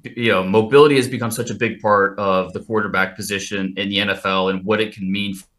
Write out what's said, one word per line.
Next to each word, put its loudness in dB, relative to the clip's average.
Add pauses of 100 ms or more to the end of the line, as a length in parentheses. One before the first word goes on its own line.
you -2
know, 2
mobility 6
has 2
become -4
such -6
a -6
big -2
part 2
of 0
the -8
quarterback -2
position -6
in -4
the -2
N 0
F -4
L 0
and -4
what 0
it -6
can -6
mean -4 (240)